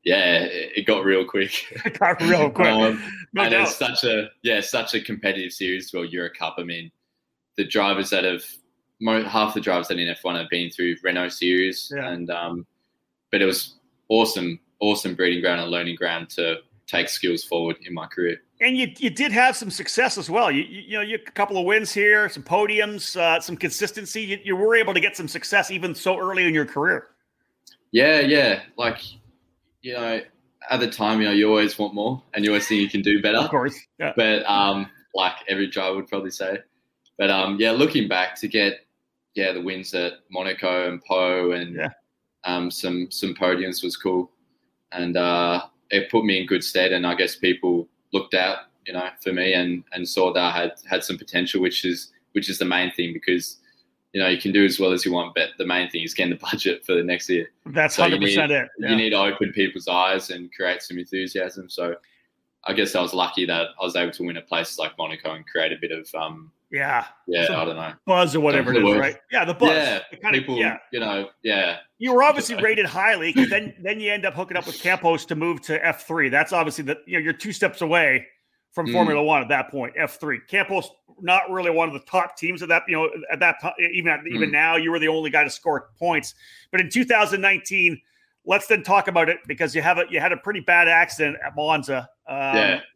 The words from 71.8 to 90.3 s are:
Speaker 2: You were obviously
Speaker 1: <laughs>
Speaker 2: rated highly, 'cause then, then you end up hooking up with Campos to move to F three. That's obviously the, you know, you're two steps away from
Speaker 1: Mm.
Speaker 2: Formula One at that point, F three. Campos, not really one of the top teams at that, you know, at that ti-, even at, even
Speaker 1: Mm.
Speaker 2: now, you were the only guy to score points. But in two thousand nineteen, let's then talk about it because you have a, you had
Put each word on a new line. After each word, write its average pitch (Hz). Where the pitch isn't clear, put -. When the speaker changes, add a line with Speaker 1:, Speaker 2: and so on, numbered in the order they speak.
Speaker 2:
You 254
were 247
obviously 285
Speaker 1:
<laughs> 202
Speaker 2:
rated 214
highly, 170
'cause 262
then, 208
then 208
you 208
end 202
up 190
hooking 180
up 175
with 160
Campos 165
to 165
move 160
to 156
F -
three. 160
That's 147
obviously 156
the, 147
you 175
know, 160
you're 156
two 202
steps -
away 156
from 170
Speaker 1:
Mm. 120
Speaker 2:
Formula 160
One 151
at 117
that 131
point, 127
F 151
three. 143
Campos, 190
not 185
really 185
one 165
of 147
the 135
top 175
teams 170
at 175
that, 170
you 170
know, 156
at 160
that 170
ti-, 165
even 170
at, 147
even 156
Speaker 1:
Mm. -
Speaker 2:
now, 160
you 160
were 170
the 156
only 160
guy 147
to 143
score -
points. 165
But 185
in 180
two 247
thousand 208
nineteen, 190
let's 196
then 202
talk 190
about 170
it 170
because 151
you 156
have 170
a, 175
you 160
had 175